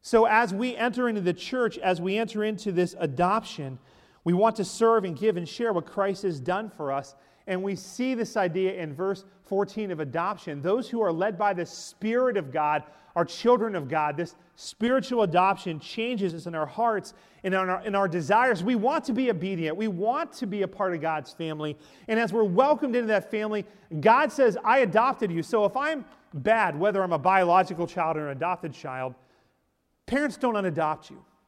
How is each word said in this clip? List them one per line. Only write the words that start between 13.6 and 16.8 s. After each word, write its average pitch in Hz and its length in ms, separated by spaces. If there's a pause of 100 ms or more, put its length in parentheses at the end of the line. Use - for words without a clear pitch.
of 143 140
God. 151 260
This 170 200 (200)
spiritual 240 680
adoption 180 560
changes 220 540
us 160 120
in 170 100
our 156 120
hearts 220 460 (300)